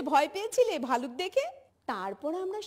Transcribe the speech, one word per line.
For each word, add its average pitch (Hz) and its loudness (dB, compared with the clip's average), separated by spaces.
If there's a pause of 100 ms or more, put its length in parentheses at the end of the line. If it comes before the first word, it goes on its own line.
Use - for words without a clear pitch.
(100)
ভয় 277 6
পেয়েছিলে 440 2 (140)
ভালুক 247 0 (100)
দেখে? 523 0 (460)
তারপর 202 -4 (120)
আমরা 392 -4